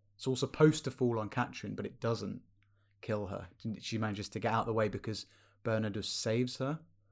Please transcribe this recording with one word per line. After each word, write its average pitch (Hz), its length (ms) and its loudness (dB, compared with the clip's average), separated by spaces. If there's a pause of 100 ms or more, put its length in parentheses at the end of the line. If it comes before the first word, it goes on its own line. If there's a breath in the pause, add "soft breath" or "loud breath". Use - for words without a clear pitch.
(140)
it's - 100 -12
all 131 100 2
supposed 151 500 6
to 123 60 0
fall 120 280 2
on 104 100 -4
Katrin, 104 460 -4
but 101 100 -4
it - 160 -10
doesn't 107 400 -2 (600)
kill 104 260 -2
her. 95 220 -6 (300)
She 110 200 -4
manages 104 300 -2
to 107 100 -6
get 107 120 2
out 113 100 4
of - 40 -4
the 117 80 0
way 110 160 4
because 101 380 -4 (360 soft breath)
Bernardus 110 420 0
saves 123 520 0
her, 143 220 -2 (320)